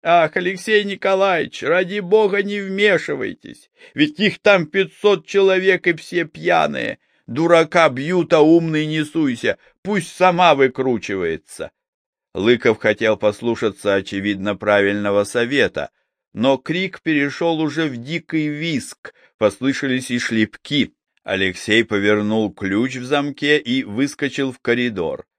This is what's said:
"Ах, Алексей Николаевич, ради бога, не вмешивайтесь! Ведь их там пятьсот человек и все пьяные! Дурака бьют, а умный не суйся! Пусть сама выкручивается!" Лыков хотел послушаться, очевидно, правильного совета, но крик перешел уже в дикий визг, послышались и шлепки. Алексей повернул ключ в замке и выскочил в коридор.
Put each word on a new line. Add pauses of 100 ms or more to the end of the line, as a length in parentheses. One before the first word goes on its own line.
"Ах,
Алексей
Николаевич,
ради
бога,
не
вмешивайтесь! (240)
Ведь
их
там
пятьсот
человек
и
все
пьяные! (280)
Дурака
бьют,
а
умный
не
суйся! (240)
Пусть
сама
выкручивается!" (640)
Лыков
хотел
послушаться,
очевидно,
правильного
совета, (420)
но
крик
перешел
уже
в
дикий
визг, (260)
послышались
и
шлепки. (300)
Алексей
повернул
ключ
в
замке
и
выскочил
в
коридор. (120)